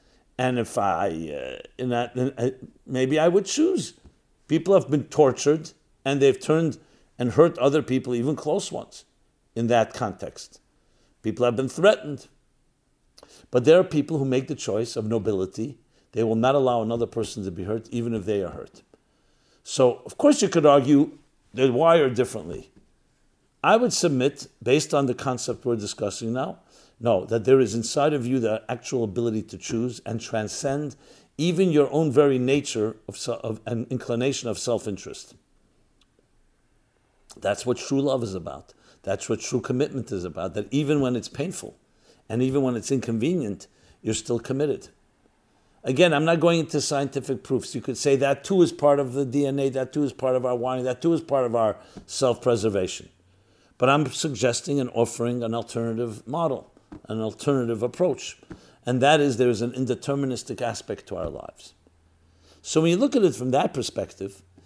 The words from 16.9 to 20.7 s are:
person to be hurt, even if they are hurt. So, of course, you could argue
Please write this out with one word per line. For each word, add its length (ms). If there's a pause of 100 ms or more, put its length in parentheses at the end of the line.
person 380
to 80
be 140
hurt, 260
even 240
if 100
they 160
are 80
hurt. 320 (800)
So, 400
of 140
course, 240
you 80
could 160
argue 540 (340)